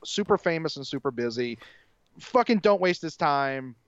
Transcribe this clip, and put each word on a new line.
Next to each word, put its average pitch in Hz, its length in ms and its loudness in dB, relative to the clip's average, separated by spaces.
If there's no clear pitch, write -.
super 202 320 0
famous 165 400 -2
and 139 80 -10
super 135 260 -4
busy. 120 460 -4
Fucking 233 400 2
don't 202 200 4
waste 180 220 0
his 160 160 -10
time. 135 580 0